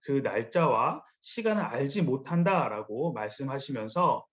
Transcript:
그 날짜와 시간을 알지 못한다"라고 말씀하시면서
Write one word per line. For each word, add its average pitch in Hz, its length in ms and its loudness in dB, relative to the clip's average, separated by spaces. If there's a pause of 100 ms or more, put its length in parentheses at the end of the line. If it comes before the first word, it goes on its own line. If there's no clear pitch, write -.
그 139 120 -2 (100)
날짜와 117 800 2 (180)
시간을 214 400 -2
알지 139 400 -2
못한다"라고 139 1120 0
말씀하시면서 131 1200 -2